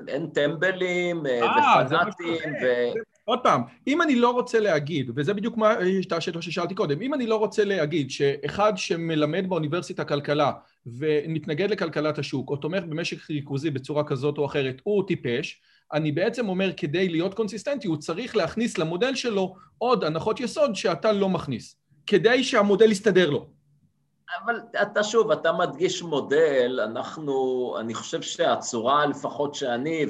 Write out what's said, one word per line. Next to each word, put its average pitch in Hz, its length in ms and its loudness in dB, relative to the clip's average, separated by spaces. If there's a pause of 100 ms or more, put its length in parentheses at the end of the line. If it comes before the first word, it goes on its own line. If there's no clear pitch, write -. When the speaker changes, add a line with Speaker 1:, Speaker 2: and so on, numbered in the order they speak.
Speaker 1:
אין 156 200 -4
טמבלים, 175 1000 0
אה, 123 160 0
Speaker 2:
אה, 214 460 4
זה 139 80 -2
Speaker 1:
ופנאטים, 175 320 0
Speaker 2:
משהו 165 120 -2
אחר. 156 180 -6
Speaker 1:
ו- 123 360 0
Speaker 2:
זה, - 80 -4 (240)
עוד 240 180 0
פעם, 160 180 4 (260)
אם 302 140 2
אני 302 140 4
לא 240 140 6
רוצה 240 300 0
להגיד, 147 560 0
וזה 147 180 0
בדיוק 220 240 -4
מה, 214 160 4
הייתה 185 440 0
השאלה 170 240 -4
ששאלתי 175 340 -4
קודם, 165 260 -2
אם 269 120 -2
אני 254 140 -2
לא 220 80 2
רוצה 214 280 0
להגיד 156 480 0
שאחד 147 640 0
שמלמד 165 760 -2
באוניברסיטה 170 560 -4
כלכלה 147 460 2 (340)
ומתנגד 151 840 -2
לכלכלת 156 460 -2
השוק, 139 320 -4
או 143 60 -2
תומך 165 280 -4
במשק 160 460 -6
ריכוזי 143 400 -4
בצורה 143 340 -2
כזאת 147 340 -2
או 147 80 0
אחרת, 131 380 -2
הוא 202 240 0
טיפש, 139 540 -4 (320)
אני 151 180 0
בעצם 220 380 -2
אומר, 185 280 0
כדי 175 320 0
להיות 170 240 0
קונסיסטנטי, 226 540 -4
הוא 156 100 -2
צריך 180 380 -6
להכניס 214 420 0
למודל 180 380 0
שלו 196 400 -2 (220)
עוד 226 260 2
הנחות 160 360 -2
יסוד 254 360 0
שאתה 196 360 0
לא 196 180 2
מכניס, 139 460 -4 (320)
כדי 233 360 6
שהמודל 214 480 6
יסתדר 185 380 4
לו. 131 180 -2 (880)
Speaker 1:
אבל 214 240 -4 (200)
אתה 202 220 0
שוב, 208 280 2
אתה 156 200 2
מדגיש 175 520 0
מודל, 135 800 2
אנחנו, 127 960 -2
אני 113 140 -6
חושב 156 280 -6
שהצורה 135 840 0
לפחות 143 500 -4
שאני 139 540 -2